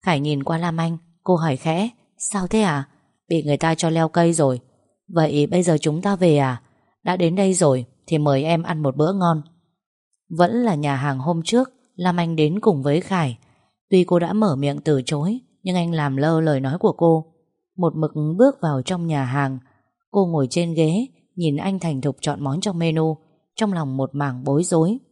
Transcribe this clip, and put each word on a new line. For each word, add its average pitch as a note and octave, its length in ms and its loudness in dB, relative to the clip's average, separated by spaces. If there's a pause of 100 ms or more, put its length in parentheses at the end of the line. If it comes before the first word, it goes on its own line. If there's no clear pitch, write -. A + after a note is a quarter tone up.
Khải E3 140 0
nhìn C#3+ 240 -2
qua E3 140 -2
Lam E3 180 -4
Anh, E3 220 -2 (240)
cô F#3 140 2
hỏi E3 200 0
khẽ: F3 320 -2 (440)
"Sao F#3+ 140 -4
thế A3 140 0
à?" D3 280 -2 (400)
"Bị E3 140 0
người D3 140 0
ta E3 180 0
cho D#3+ 160 -2
leo D#3+ 180 2
cây E3+ 240 2
rồi." C#3 280 2 (540)
"Vậy D3 320 2
bây F3+ 160 2
giờ E3+ 180 2
chúng D#3 220 -2
ta G3+ 140 0
về E3+ 200 4
à?" C3 260 0 (400)
"Đã F3+ 140 -2
đến F3 200 0
đây F#3+ 180 2
rồi C3+ 320 2 (200)
thì D#3+ 120 0
mời C#3+ 260 2
em E3 180 0
ăn E3 200 -6
một C#3 140 0
bữa D3+ 160 2
ngon." E3+ 300 0 (960)
Vẫn F3 120 6
là A#3 240 0
nhà D3 220 -2
hàng C3+ 220 -2
hôm E3 260 -2
trước B3 260 0 (240)
Lam F3+ 220 -2
Anh E3 200 -2
đến D#3 240 2
cùng E3+ 220 0
với C#3+ 180 2
Khải. D#3 380 -4 (520)
Tuy F#3 140 4
cô F3+ 140 2
đã E3+ 140 -2
mở G#3 240 0
miệng C#3+ 240 -2
từ C#3+ 240 0
chối, E3+ 360 -4 (220)
nhưng F#3 140 -2
anh E3+ 160 -2
làm D3 240 -2
lơ D#3+ 240 2
lời D3+ 200 2
nói C3+ 180 -4
của F#3+ 140 0
cô, E3 420 0 (420)
một E3+ 200 0
mực D#3 140 -2 (280)
bước C4+ 240 6
vào C#3 200 -2
trong F3 240 -6
nhà D3 180 -2
hàng. C3+ 340 -2 (520)
Cô G3 160 2
ngồi D#3 240 0
trên E3+ 240 -2
ghế, E3 320 2 (300)
nhìn D#3 200 0
anh F#3+ 220 -2
thành D#3+ 220 -4
thục C#3 200 -2
chọn C#3+ 240 -4
món C#3+ 160 -2
trong F#3+ 180 -4
menu, D#3+ 380 0 (400)
trong G#3 160 -2
lòng D3 240 -4
một C3+ 160 -2
mảng C3+ 320 -6
bối C#3 200 2
rối. F3+ 340 2 (140)